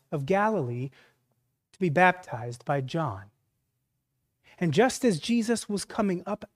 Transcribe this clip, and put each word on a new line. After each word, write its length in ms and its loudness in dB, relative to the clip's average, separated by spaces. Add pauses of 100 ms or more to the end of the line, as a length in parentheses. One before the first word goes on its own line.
(120)
of 140 -4
Galilee 640 0 (840)
to 80 -20
be 100 0
baptized 760 2
by 160 0
John. 480 -6 (1300)
And 160 0
just 320 4
as 140 2
Jesus 500 -2
was 160 -4
coming 400 -2
up 300 -8